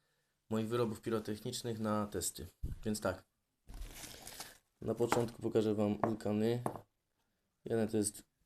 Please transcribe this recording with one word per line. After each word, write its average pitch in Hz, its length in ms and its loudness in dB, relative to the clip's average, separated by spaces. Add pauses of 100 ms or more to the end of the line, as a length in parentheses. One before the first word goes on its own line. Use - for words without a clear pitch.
(500)
moich 110 180 2
wyrobów 113 340 0
pirotechnicznych 113 800 -2
na 107 280 2
testy. - 420 -4 (360)
Więc 107 160 0
tak. 92 220 0 (1600)
Na 110 140 -2
początku 117 460 2
pokażę 110 340 4
wam 104 220 4
wulkany. 113 680 0 (1040)
Jeden 113 220 2
to 110 100 0
jest - 260 0 (220)